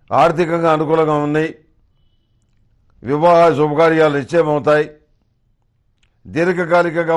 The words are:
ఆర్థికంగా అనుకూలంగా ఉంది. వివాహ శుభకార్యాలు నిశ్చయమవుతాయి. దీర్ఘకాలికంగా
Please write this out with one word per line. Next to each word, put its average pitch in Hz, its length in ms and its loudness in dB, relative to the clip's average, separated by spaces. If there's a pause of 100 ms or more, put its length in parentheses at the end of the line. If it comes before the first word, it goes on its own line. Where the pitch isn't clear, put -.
(220)
ఆర్థికంగా 165 540 0
అనుకూలంగా 156 400 0 (100)
ఉంది. 151 200 -2 (1600)
వివాహ 165 300 2 (180)
శుభకార్యాలు 156 640 0
నిశ్చయమవుతాయి. 151 680 0 (1500)
దీర్ఘకాలికంగా 170 840 -2